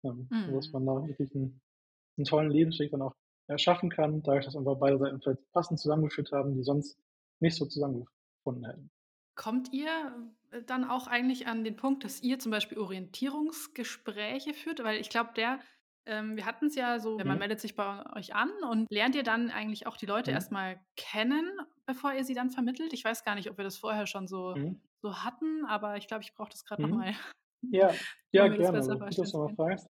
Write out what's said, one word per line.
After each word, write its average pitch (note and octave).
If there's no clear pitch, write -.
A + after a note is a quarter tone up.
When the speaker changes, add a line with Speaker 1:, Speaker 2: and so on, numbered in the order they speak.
Speaker 1:
Ähm, B2+
Speaker 2:
Mhm. G3
Speaker 1:
dass C3+
man C3
da C3+
wirklich C#3
einen, C3+
einen D3
tollen D3+
Lebensweg D#3
dann C#3
auch C3+
erschaffen E3+
kann, D#3
dadurch, C#3
dass C3+
einfach C#3
beide C#3
Seiten C#3
vielleicht -
passend E3+
zusammengeführt D3+
haben, C#3
die B2+
sonst C#3+
nicht E3
so D3
zusammengefunden B2
hätten. C3+
Speaker 2:
Kommt B3+
ihr, C4+
äh, A#3+
dann B3+
auch B3+
eigentlich B3
an A3+
den A3
Punkt, C4+
dass -
ihr B3+
zum A3
Beispiel G#3
Orientierungsgespräche A#3+
führt? D4+
Weil G#3+
ich G#3
glaub, A#3
der, A#3+
ähm, G#3+
wir G3+
hatten's D4
ja A#3+
so, A3
man -
Speaker 1:
Mhm. F#3
Speaker 2:
meldet G#3
sich -
bei G3+
euch G3+
an A#3
und A3
lernt A3
ihr C#4+
dann A#3
eigentlich G#3+
auch A3
die -
Leute G#3
Speaker 1:
Mhm. -
Speaker 2:
erstmal F#3+
kennen, C#4
bevor C4
ihr C4+
sie C4
dann B3
vermittelt? B3+
Ich B3
weiß A#3
gar G#3
nicht, G3+
ob F#3+
wir G3+
das G3
vorher G#3+
schon F#3+
so, F#3
Speaker 1:
Mhm. D#3+
Speaker 2:
so G3
hatten, D#4
aber G#3
ich G3+
glaub, A3
ich -
brauch G#3+
das -
grad G#3
Speaker 1:
Mhm. -
Speaker 2:
nochmal, A3
<laughs> -
Speaker 1:
Ja, F#3+
Speaker 2:
um F3
Speaker 1:
ja, G3
Speaker 2:
mir G#3
das F3
Speaker 1:
gerne. F#3
Speaker 2:
besser C3+
Speaker 1:
Also C3
gut, -
Speaker 2:
vorstellen G3+
Speaker 1:
dass F3+
du E3
Speaker 2:
zu -
Speaker 1:
mal D3+
Speaker 2:
können. -
Speaker 1:
fragst. F3